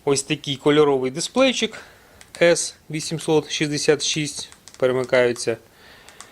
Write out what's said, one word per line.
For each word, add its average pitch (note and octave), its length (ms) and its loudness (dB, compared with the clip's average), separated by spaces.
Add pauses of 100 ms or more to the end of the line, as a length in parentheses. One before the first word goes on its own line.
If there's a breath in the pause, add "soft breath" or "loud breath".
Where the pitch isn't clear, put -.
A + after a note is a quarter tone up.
ось C#3 180 0
такий D3 320 -6
кольоровий C#3+ 560 2
дисплейчик A#3 720 -2 (600 loud breath)
С E3+ 340 2 (140)
вісімсот D3+ 600 -2
шістдесят D3 540 0
шість. - 460 -6 (280)
Перемикаються B2 800 0 (760 loud breath)